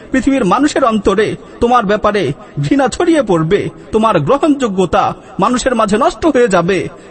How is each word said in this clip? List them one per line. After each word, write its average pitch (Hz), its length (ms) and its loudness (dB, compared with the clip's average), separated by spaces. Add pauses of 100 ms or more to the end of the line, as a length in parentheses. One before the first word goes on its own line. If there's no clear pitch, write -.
পৃথিবীর 262 360 0
মানুষের 269 380 0
অন্তরে 214 440 0 (320)
তোমার 240 260 2
ব্যাপারে 202 380 0 (360)
ঘৃণা 269 280 0
ছড়িয়ে 330 360 0
পড়বে, 170 380 0 (300)
তোমার 220 300 0
গ্রহণযোগ্যতা 202 840 0 (360)
মানুষের 254 360 0
মাঝে 214 220 0
নষ্ট 311 280 -2
হয়ে 247 280 2
যাবে। 175 260 0 (320)